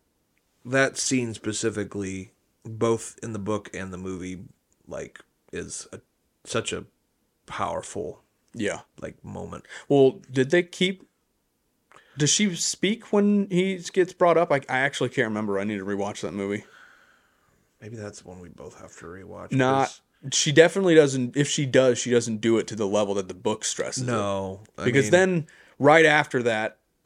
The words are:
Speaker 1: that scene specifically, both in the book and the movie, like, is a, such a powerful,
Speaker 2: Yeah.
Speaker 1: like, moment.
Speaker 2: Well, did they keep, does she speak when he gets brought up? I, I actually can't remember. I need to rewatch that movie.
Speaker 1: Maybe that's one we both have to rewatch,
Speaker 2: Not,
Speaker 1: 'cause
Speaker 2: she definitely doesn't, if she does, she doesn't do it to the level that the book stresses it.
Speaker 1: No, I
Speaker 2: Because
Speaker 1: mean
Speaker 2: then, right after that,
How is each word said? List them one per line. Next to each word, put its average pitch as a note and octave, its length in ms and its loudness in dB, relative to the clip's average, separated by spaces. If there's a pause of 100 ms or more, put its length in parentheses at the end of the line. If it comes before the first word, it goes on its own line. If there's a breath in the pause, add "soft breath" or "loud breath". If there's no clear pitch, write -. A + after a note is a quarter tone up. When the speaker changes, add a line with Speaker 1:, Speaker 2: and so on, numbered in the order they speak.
(640)
Speaker 1:
that C3 340 0
scene A#2+ 360 -2
specifically, G2+ 960 -6 (320)
both A2+ 580 -2
in A2+ 120 -8
the G#2 60 -6
book G2+ 340 -4
and F#2+ 180 -10
the F2+ 60 -12
movie, F#2 420 -10 (480)
like, - 320 -12 (320)
is E2+ 400 -12
a, - 80 -16 (460)
such - 260 -4
a F2 140 -8 (600)
powerful, F2+ 800 -8 (300)
Speaker 2:
Yeah. G2+ 260 -6 (220)
Speaker 1:
like, - 240 -14
moment. F#2 400 -14 (240 loud breath)
Speaker 2:
Well, C3+ 320 6 (100)
did C3 200 0
they F3 120 4
keep, F#3 420 -4 (1120 soft breath)
does C#3+ 120 0
she G3+ 260 2
speak - 560 -4
when G#3 400 2
he F#3 240 2 (160)
gets F3+ 220 0
brought E3+ 240 4
up? E3 160 2
I, C#3 160 0
I C3 100 0
actually C3+ 300 -2
can't A#2+ 180 0
remember. G#2+ 320 -2
I G2+ 60 -2
need G#2+ 140 -4
to F#2+ 60 -8
rewatch G2+ 360 -4
that F2 120 -8
movie. G2+ 300 -4 (1200 soft breath)
Speaker 1:
Maybe A2+ 160 -14
that's G#2 260 -12
one F#2 160 -18
we F2+ 80 -18
both - 320 -18
have - 200 -20
to - 80 -20
rewatch, F#2 440 -14
Speaker 2:
Not, C3 380 2
Speaker 1:
'cause - 100 -16 (320)
Speaker 2:
she - 220 0
definitely E3+ 420 6
doesn't, C3 400 4
if C#3+ 140 2
she D3 160 -2
does, B2+ 340 4
she A#2+ 100 -6
doesn't A2+ 280 2
do A2+ 200 2
it G2+ 100 0
to G#2+ 100 -10
the G#2+ 100 -2
level G2+ 280 0
that G2 120 -4
the F2+ 60 -12
book G#2+ 320 -4
stresses - 380 -6
it. - 20 -4
Speaker 1:
No, G2 580 -4 (140)
I F#2 80 -8
Speaker 2:
Because B2 220 2
Speaker 1:
mean - 40 2
Speaker 2:
then, F3+ 360 4 (300 soft breath)
right D#3 280 6
after D3 380 2
that, A2 340 -2 (280)